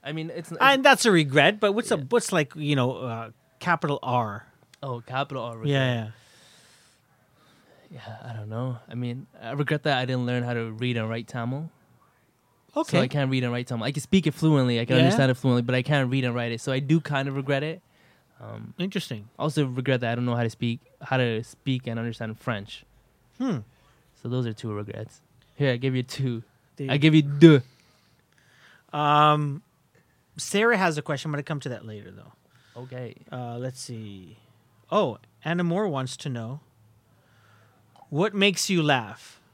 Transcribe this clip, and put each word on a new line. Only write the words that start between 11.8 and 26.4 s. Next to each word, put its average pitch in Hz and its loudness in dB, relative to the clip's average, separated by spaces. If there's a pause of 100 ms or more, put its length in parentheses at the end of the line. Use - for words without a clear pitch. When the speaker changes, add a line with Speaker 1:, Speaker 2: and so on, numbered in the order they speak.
Speaker 2:
Okay. - -2
Speaker 1:
So - 4
I 131 0
can't 135 -2
read 131 0
and 120 -2
write 123 -4
Tamil. 113 -4
I 139 -2
can 143 -6
speak 190 2
it 151 0
fluently. 131 4
I 117 -2
can 127 0
Speaker 2:
Yeah. 127 0
Speaker 1:
understand 131 4
it 123 2
fluently, 123 2
but 123 -2
I 127 0
can't 135 0
read 131 -2
and 123 -2
write 117 -4
it. 117 -8
So 135 -6
I 131 -2
do 151 2
kind 139 -4
of 135 -6
regret 139 -2
it. 160 -8 (600)
Um, 110 -14
Speaker 2:
Interesting. 160 -8 (100)
Speaker 1:
also 151 0
regret 127 -2
that 117 -2
I 120 -2
don't 123 -2
know 120 0
how 120 -2
to 113 -2
speak, 117 -4 (200)
how - -2
to 120 0
speak 127 -6
and 113 -6
understand 113 -8
French. 104 -8 (540)
Speaker 2:
Hmm. 233 -2 (600)
Speaker 1:
So 123 -10
those 123 -2
are 113 -4
two 110 -8
regrets. 104 -10 (360)
Here, 139 2
I 120 0
give 131 -2
you 127 0
two. 123 -4 (340)